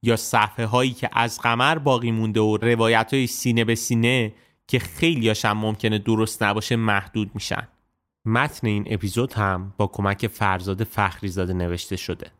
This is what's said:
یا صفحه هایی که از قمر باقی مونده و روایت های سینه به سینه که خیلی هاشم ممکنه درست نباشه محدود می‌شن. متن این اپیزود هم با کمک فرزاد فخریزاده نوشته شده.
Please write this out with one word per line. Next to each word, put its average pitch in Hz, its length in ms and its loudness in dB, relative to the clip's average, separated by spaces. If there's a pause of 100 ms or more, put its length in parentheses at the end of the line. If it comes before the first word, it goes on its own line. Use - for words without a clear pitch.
یا 113 120 4
صفحه 110 500 0
هایی 123 260 2
که 120 200 -6
از 117 300 0
قمر 123 360 2
باقی 123 340 0
مونده 110 280 0
و 107 180 2
روایت 113 560 2
های 131 140 0
سینه 117 360 0
به 113 120 2
سینه 117 580 0 (340)
که 131 120 0
خیلی 156 480 0
هاشم 107 300 2
ممکنه 107 400 0
درست 110 460 0
نباشه 104 320 0
محدود 107 580 0
می‌شن. - 340 -6 (580)
متن 120 420 0
این 104 220 -2
اپیزود 110 440 -2
هم 98 440 -2
با 101 100 0
کمک 101 400 -2
فرزاد 95 560 -2
فخریزاده 95 680 -2
نوشته 87 420 -4
شده. - 440 -8